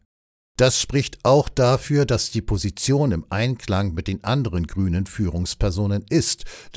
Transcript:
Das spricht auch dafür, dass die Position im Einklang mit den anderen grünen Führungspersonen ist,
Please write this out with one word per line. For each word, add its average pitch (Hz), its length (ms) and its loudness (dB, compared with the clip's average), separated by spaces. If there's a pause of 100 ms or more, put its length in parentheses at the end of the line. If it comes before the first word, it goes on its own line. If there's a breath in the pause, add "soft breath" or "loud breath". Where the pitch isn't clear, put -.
(580)
Das 127 220 4
spricht - 440 -2
auch 139 260 4
dafür, 135 560 2
dass - 260 0
die 113 100 -2
Position 123 720 0
im 82 180 -2
Einklang 101 640 -2
mit 87 140 -6
den 95 160 -6
anderen 95 440 0
grünen 92 380 0
Führungspersonen 98 1040 -2
ist, - 360 2 (320 loud breath)